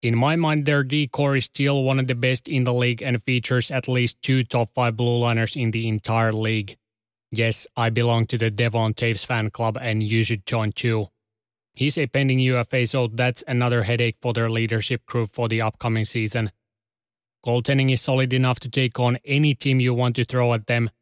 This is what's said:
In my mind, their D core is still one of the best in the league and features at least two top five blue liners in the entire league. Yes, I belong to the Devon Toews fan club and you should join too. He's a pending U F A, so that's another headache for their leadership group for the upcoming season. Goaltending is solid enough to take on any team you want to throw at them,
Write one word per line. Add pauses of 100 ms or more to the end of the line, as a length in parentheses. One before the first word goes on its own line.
In
my
mind,
their
D
core
is
still
one
of
the
best
in
the
league
and
features
at
least
two
top
five
blue
liners
in
the
entire
league. (540)
Yes, (100)
I
belong
to
the
Devon
Toews
fan
club
and
you
should
join
too. (680)
He's
a
pending
U
F
A,
so
that's
another
headache
for
their
leadership
group
for
the
upcoming
season. (960)
Goaltending
is
solid
enough
to
take
on
any
team
you
want
to
throw
at
them, (120)